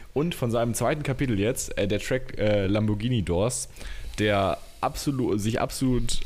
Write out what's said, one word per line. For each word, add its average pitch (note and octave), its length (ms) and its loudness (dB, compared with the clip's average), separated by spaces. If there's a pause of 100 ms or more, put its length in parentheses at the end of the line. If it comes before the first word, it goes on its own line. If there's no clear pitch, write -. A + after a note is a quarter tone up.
(140)
Und E3+ 200 0
von A#2+ 160 -2
seinem A#2 220 2
zweiten B2+ 300 0
Kapitel C3 360 0
jetzt, A2 380 0
äh, G2+ 100 2
der G2+ 140 0
Track, - 380 -4
äh, G2 280 2
Lamborghini G#2+ 540 2
Doors, F2+ 480 0 (500)
der G2+ 380 2 (240)
absolu-, C3 560 0
sich A2 240 0
absolut B2 640 2